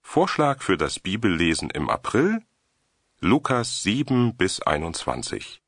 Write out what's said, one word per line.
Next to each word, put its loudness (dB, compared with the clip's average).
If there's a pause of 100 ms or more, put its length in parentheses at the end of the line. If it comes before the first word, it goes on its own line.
Vorschlag 0
für 2
das -2
Bibellesen 0
im -4
April: 0 (760)
Lukas 0
sieben 2
bis 0
einundzwanzig. -4